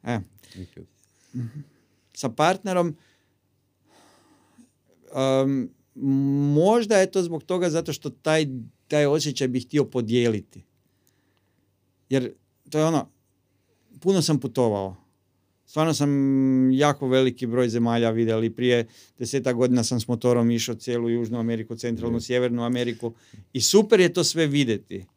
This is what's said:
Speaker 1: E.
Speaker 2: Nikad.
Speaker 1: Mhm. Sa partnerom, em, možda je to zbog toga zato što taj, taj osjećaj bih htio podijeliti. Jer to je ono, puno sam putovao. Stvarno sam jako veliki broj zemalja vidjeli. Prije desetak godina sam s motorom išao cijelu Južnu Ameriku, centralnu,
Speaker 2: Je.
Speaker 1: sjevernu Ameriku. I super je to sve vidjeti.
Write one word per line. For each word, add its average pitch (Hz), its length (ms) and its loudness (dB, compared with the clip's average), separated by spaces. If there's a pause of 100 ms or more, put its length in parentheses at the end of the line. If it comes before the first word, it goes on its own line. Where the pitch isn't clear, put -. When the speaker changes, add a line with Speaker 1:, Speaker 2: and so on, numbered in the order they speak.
Speaker 1:
E. 120 160 -4 (360)
Speaker 2:
Nikad. 92 280 -18 (520)
Speaker 1:
Mhm. 123 240 -10 (540)
Sa - 160 -6
partnerom, 175 640 0 (2500)
em, 135 260 -2 (840)
možda 208 440 4
je 190 140 2
to 190 120 0
zbog 165 200 -6
toga 180 260 -2
zato 156 240 -4
što - 160 -8
taj, 156 380 0 (400)
taj 147 180 2
osjećaj 143 420 0
bih 127 180 -4
htio 147 200 0
podijeliti. 113 800 -2 (1500)
Jer 131 220 -2 (380)
to 151 100 -4
je 156 60 2
ono, 160 240 -2 (920)
puno 185 220 2
sam 151 180 0
putovao. 107 560 -2 (680)
Stvarno 156 280 0
sam 143 160 0 (600)
jako 139 360 2
veliki 127 400 2
broj 120 220 0
zemalja 117 420 0
vidjeli. 113 380 0
Prije 120 380 0 (320)
desetak 127 360 -4
godina 123 280 2
sam 120 160 -2
s - 80 -8
motorom 120 440 2
išao 117 240 -4
cijelu 120 340 -4
Južnu 117 300 -4
Ameriku, 113 360 -6
centralnu, 117 420 -6
Speaker 2:
Je. 113 40 -4
Speaker 1:
sjevernu 123 420 -2
Ameriku. 120 500 -4 (400)
I 131 80 -4
super 214 380 6
je 175 140 4
to 175 100 0
sve 160 240 0
vidjeti. 110 580 -2 (120)